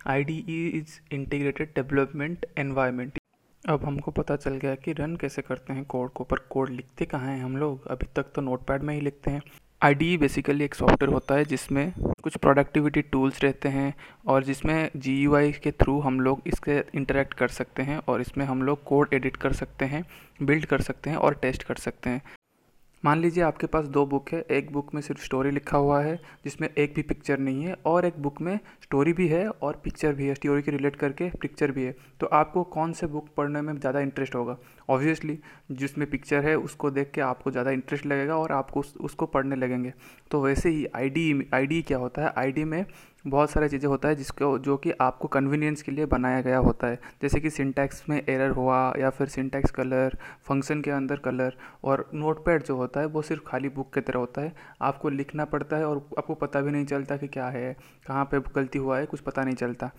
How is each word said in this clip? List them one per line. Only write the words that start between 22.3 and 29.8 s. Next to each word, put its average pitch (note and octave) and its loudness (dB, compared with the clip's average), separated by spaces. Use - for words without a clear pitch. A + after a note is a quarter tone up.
मान D3+ 6
लीजिए E3+ 2
आपके D3+ 0
पास D#3 0
दो C#3+ 2
बुक C#3 -2
है, E3 -4
एक C#3+ 0
बुक C#3+ -6
में D3 -4
सिर्फ C#3+ -8
स्टोरी C3+ 0
लिखा C#3+ 0
हुआ C#3+ 4
है, D#3 -2
जिसमें D3+ -6
एक D3 0
भी D#3 -2
पिक्चर - -2
नहीं C3+ -2
है, F#3 -6
और E3+ 4
एक F3 0
बुक C#3+ -4
में F#3 -2
स्टोरी C#3+ 4
भी F3 2
है E3+ 2
और D3+ -4